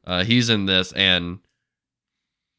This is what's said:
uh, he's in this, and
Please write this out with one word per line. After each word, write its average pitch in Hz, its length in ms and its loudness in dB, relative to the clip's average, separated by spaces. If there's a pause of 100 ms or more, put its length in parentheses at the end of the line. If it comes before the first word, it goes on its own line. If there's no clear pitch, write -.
uh, 90 200 -4
he's 117 260 2
in 104 160 0
this, 92 260 0
and 90 460 0 (1200)